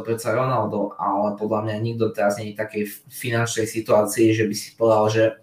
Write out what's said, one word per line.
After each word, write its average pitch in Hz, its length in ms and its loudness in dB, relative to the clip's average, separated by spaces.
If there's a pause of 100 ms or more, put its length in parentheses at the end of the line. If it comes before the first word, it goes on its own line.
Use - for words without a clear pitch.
predsa 113 240 -2
Ronaldo, 110 640 -2
ale 104 400 -2
podľa 107 320 -2
mňa 107 160 -4
nikto 113 320 -2
teraz 101 240 0
nie 107 100 -8
je 101 60 -12
v 110 80 -6
takej 104 240 -4
f-, - 240 -16
finančnej 117 560 -2
situácii, - 640 2
že 110 160 2
by 104 80 -4
si - 140 -10 (100)
povedal, 110 320 4
že, 110 120 4 (200)